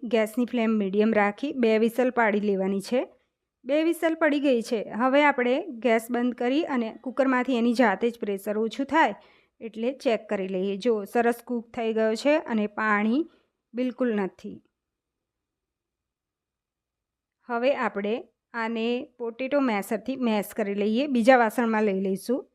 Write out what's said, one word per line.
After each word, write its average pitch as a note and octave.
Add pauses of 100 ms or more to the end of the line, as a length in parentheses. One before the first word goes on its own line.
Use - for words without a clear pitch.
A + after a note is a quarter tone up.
(140)
ગેસની A3
ફ્લેમ A3+
મીડિયમ G#3
રાખી G#3 (120)
બે A3+ (120)
વિસલ A#3+
પાડી A3
લેવાની G3
છે. B3 (640)
બે C4+
વિસલ E4
પડી D4
ગઈ A#3+
છે. A3+ (220)
હવે C4
આપણે B3+ (300)
ગેસ A#3
બંધ A#3+
કરી C4+
અને A#3+ (160)
કુકરમાંથી B3+
એની A#3
જાતે G#3+
જ A#3
પ્રેશર G#3
ઓછું C4
થાય C#4+ (460)
એટલે A3+ (100)
ચેક A3+
કરી F#3+
લઈએ. G3
જો A#3 (120)
સરસ A#3
કૂક A#3+
થઈ A3+
ગયો A3
છે D4 (160)
અને G#3+ (140)
પાણી G#3+ (500)
બિલકુલ B3
નથી. F#3+ (3000)
હવે B3 (120)
આપણે G#3 (500)
આને A3+ (300)
પોટેટો B3+
મેશરથી G#3+
મેશ G#3
કરી G3+
લઈએ. A3
બીજા B3
વાસણમાં A3
લઈ F#3+
લઈશું G3